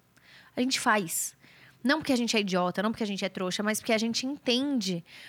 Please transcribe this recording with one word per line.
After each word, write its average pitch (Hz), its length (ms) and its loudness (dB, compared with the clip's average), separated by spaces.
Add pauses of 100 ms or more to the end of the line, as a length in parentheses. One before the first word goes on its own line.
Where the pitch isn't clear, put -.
(560)
A - 40 0
gente 254 200 0
faz. - 580 0 (460)
Não 285 140 4
porque 285 140 0
a 254 40 4
gente 233 200 2
é 220 40 4
idiota, 180 420 0
não 214 80 2
porque 226 140 -2
a - 20 -2
gente 202 180 -4
é 190 40 0
trouxa, 185 340 -4
mas 208 160 0
porque - 140 -2
a 220 60 4
gente 226 280 -2
entende 254 800 0 (240)